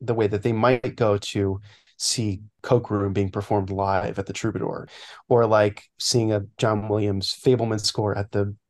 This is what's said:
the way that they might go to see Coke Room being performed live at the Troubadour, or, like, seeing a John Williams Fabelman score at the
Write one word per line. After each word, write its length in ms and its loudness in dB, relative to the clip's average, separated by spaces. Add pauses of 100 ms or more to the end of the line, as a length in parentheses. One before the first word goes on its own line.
the 140 -2
way 120 2
that 160 -2
they 100 0
might 440 2
go 220 2
to 420 -2 (440)
see 380 -2 (200)
Coke 280 2
Room 220 0
being 180 0
performed 400 -2
live 480 -2
at 80 -6
the 60 -10
Troubadour, 560 -4 (400)
or, 180 6
like, 360 4 (160)
seeing 340 2
a 100 0 (160)
John 300 0
Williams 460 -2 (100)
Fabelman 360 2
score 360 -2
at 140 -6
the 240 -2 (160)